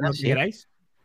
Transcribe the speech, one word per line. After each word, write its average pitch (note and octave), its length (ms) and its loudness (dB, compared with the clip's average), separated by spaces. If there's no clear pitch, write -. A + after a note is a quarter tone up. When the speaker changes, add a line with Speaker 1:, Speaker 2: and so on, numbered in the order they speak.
Speaker 1:
lo C#3 120 0
que D3 40 -4
Speaker 2:
sí. C#3 120 -2
Speaker 1:
queráis. C#3 400 0